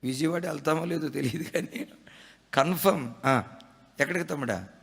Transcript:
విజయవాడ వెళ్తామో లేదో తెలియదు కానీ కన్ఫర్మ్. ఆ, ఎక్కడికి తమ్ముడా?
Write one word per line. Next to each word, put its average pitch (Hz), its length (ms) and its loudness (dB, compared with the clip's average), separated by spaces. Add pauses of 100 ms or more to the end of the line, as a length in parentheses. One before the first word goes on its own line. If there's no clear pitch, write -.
విజయవాడ 160 420 0
వెళ్తామో 156 380 0
లేదో 165 240 -2
తెలియదు 143 340 -4
కానీ 196 440 -4 (680)
కన్ఫర్మ్. 156 600 2 (100)
ఆ, 131 200 4 (560)
ఎక్కడికి 170 240 0
తమ్ముడా? 120 440 -4 (140)